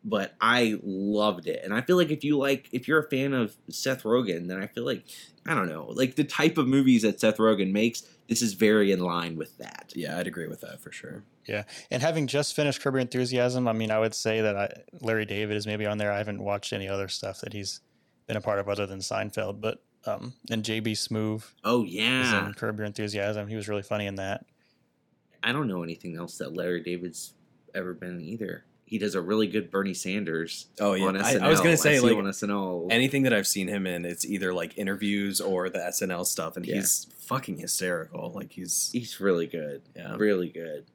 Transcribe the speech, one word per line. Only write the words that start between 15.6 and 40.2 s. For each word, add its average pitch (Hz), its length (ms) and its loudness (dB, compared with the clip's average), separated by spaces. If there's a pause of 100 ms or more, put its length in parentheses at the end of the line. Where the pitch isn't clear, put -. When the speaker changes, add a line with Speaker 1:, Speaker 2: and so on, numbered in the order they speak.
Speaker 3:
maybe 107 180 -2
on 104 140 0
there. 104 140 0
I 101 60 0
haven't 104 240 -4
watched 101 300 -2
any 98 160 -4
other 98 200 -2
stuff - 340 -8
that 101 100 -10
he's 101 280 -8 (460)
been 107 120 -2
a - 20 -2
part 101 180 0
of 101 120 -4
other 101 160 0
than 95 140 -10
Seinfeld, 104 600 -4
but, 110 220 -4 (240)
um, 123 260 -6 (180)
and 110 140 -2
J 110 160 -2
B 110 120 -2
Smoove 110 580 -4 (120)
Speaker 1:
Oh, 117 220 4
Speaker 3:
is 87 80 -6
Speaker 1:
yeah. 113 540 2
Speaker 3:
in - 80 -8
Curb 107 240 -4
Your 107 80 -2
Enthusiasm. 104 640 -4
He 110 80 -6
was 104 120 -8
really 104 140 -2
funny 104 240 -2
in 98 80 -4
that. 95 320 -6 (960)
Speaker 1:
I 120 100 2
don't 135 160 0
know 90 140 -2
anything 85 340 -8
else 85 220 -10
that 80 160 -6
Larry 87 280 0
David's 87 500 -6 (420)
ever 90 200 -6
been 90 220 -10
in 85 60 -8
either. 92 420 -8 (200)
He 113 140 -4
does 98 160 0
a 95 60 2
really 104 260 2
good 92 240 -2
Bernie 98 240 0
Sanders 85 720 -4 (140)
Speaker 2:
Oh, 101 140 4
yeah. 95 120 2
Speaker 1:
on 95 100 2
Speaker 2:
I, 95 40 0
I - 20 0
was 131 120 4
Speaker 1:
S - 20 4
N - 80 2
L. 156 180 6
Speaker 2:
gonna 165 140 8
say, 156 160 4
Speaker 1:
I - 20 8
see 131 60 8
Speaker 2:
like, 120 120 8
Speaker 1:
him 104 60 6
on 98 100 0
S - 140 -4
N 104 80 -2
L. 92 400 -2
Speaker 2:
anything 131 320 4
that 127 100 6
I've 101 140 4
seen 95 220 0
him 98 180 -2
in, 87 180 -2
it's 87 220 -4
either, 92 260 -2
like, 85 240 -4
interviews 101 640 0
or 92 300 0
the 87 140 -4
S 90 180 -2
N 95 80 -2
L 90 140 -4
stuff, 80 320 -4
and 87 100 -8
Speaker 1:
Yeah. 80 100 -2
Speaker 2:
he's - 300 0 (140)
fucking 120 380 -6
hysterical. 87 760 -4
Like, 82 180 -12
he's - 400 -4
Speaker 1:
He's - 280 -6
really 90 260 2
good. 78 360 -8 (120)
Speaker 2:
Yeah. 107 220 -10
Speaker 1:
Really 101 320 2